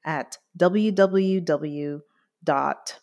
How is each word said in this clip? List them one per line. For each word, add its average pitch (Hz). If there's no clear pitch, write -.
at 156
w 202
w 190
w 147
dot 139